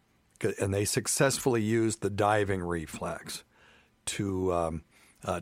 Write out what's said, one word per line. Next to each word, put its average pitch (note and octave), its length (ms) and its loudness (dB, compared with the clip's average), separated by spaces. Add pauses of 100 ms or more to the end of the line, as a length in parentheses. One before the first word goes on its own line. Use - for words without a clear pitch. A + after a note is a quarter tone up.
(420)
C-, G2+ 180 -2
and G2 140 0
they G2+ 120 2
successfully B2+ 760 2
used A2 400 2
the G2 80 -2
diving G2+ 520 2
reflex E2+ 840 -6 (640)
to, F#2 460 0
um, E2 300 0 (420)
uh, F#2 160 -2